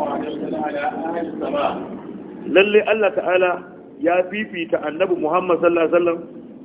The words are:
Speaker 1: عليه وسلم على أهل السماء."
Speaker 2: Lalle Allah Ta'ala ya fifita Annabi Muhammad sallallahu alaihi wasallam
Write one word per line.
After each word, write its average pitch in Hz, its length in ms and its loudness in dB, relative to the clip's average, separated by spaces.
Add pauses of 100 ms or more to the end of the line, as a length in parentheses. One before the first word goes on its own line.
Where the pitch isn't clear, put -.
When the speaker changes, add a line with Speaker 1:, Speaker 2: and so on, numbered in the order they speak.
Speaker 1:
عليه - 200 -4
وسلم - 340 -4
على 147 160 -4
أهل 156 480 -4
السماء." - 460 -2 (760)
Speaker 2:
Lalle 208 380 6
Allah 208 260 2
Ta'ala 180 380 2 (480)
ya 175 320 2
fifita 170 500 -2
Annabi 165 380 0
Muhammad 165 420 2
sallallahu 170 240 4
alaihi 156 80 2
wasallam 175 260 2 (460)